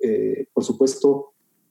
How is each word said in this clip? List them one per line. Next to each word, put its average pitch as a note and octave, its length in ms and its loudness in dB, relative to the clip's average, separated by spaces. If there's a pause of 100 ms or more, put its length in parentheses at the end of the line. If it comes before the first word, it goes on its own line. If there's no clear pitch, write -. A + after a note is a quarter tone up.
eh, G#2+ 520 -2
por A#2+ 120 0
supuesto, C3+ 680 0 (360)